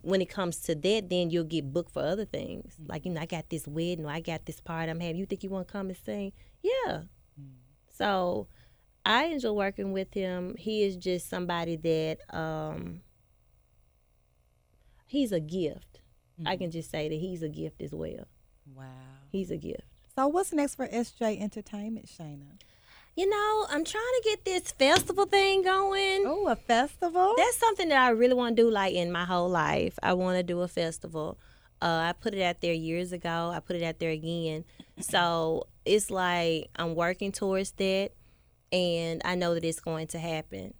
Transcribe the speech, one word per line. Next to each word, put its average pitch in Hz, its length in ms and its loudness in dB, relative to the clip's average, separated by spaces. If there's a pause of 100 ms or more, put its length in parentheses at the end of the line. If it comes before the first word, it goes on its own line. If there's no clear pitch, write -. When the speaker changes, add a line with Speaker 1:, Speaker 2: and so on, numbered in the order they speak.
Speaker 1:
when 190 180 2
it 180 80 -2
comes 175 340 -4
to 165 120 0
that, 190 340 0
then 180 220 0
you'll 170 140 2
get 151 280 -4
booked 170 180 -2
for 139 120 -4
other 190 220 -2
things. - 500 -10
Speaker 2:
Mm-hmm. 156 160 -14
Speaker 1:
Like, 147 140 -8
you 180 60 -4
know, 160 100 -4
"I 165 40 -4
got 160 240 -8
this 160 180 -6
wedding 165 380 -4
or 147 60 -6
I 156 80 -6
got 160 260 -8
this - 160 -12
party 165 300 -4
I'm 165 80 -6
having. 170 160 -4
You 190 100 -4
think 190 180 -6
you 190 60 -8
wanna 185 160 -4
come 196 220 -8
and 185 100 -8
sing?" 202 340 -8 (300)
Yeah. 427 440 -2 (340)
Speaker 2:
Mm-hmm. 135 140 -20 (360)
Speaker 1:
So 190 580 0 (560)
I 233 220 4
enjoy 262 280 -2
working 196 380 -2
with 190 220 -4
him. 180 460 -4
He 214 240 0
is 196 120 2
just 180 320 -2
somebody 175 500 -2
that, 160 420 0 (160)
um, 160 680 -6 (2000)
he's 262 240 0
a 180 80 2
gift. 160 640 -4 (440)
I - 60 0
Speaker 2:
Mm-hmm. 190 80 -2
Speaker 1:
can 175 120 -4
just 165 200 -8
say 156 180 -4
that 160 60 -2
he's 175 260 -6
a 160 80 -4
gift 156 320 -8
as 151 120 -8
well. - 340 -8 (480)
Speaker 2:
Wow. 131 100 -18 (460)
Speaker 1:
He's 190 180 -4
a 165 80 -4
gift. - 260 -8 (320)
Speaker 2:
So 269 120 4
what's 349 240 2
next 285 240 2
for 254 160 -4
S 226 200 -2
J 220 280 0
Entertainment, 208 680 -8
Shayna? 147 520 -16 (560)
Speaker 1:
You 370 140 2
know, 415 400 2
I'm 294 160 0
trying 427 180 -4
to 508 200 0
get 427 220 0
this 370 260 -2
festival 359 540 6
thing 392 380 4
going. 392 640 2
Speaker 2:
Oh, 370 220 0
a 240 100 2
festival? 339 800 2
Speaker 1:
That's 466 200 4
something 403 320 4
that 269 120 8
I 254 80 8
really 240 240 6
wanna 240 220 2
do, 233 140 8
like, 196 260 2
in 175 160 0
my 175 140 0
whole 175 240 2
life. 151 540 2
I 185 100 4
wanna 185 300 2
do 175 180 -2
a 180 60 -2
festival. 165 720 -4 (420)
Uh, 165 280 2
I 175 40 -2
put 214 200 -4
it 196 80 -2
out 175 200 0
there 170 120 2
years 165 400 -2
ago. 170 400 -4
I 165 80 -4
put 180 160 -6
it 170 60 -2
out 165 160 -4
there 165 120 0
again. 160 540 -4 (340)
So 165 680 2 (180)
it's 208 260 2
like 175 640 0
I'm 165 200 -2
working 175 360 0
towards 196 420 -2
that, 196 380 0 (600)
and 170 500 0
I 180 120 0
know 175 180 2
that 170 100 0
it's 165 160 -2
going 160 280 -6
to 170 120 -10
happen. 160 600 -6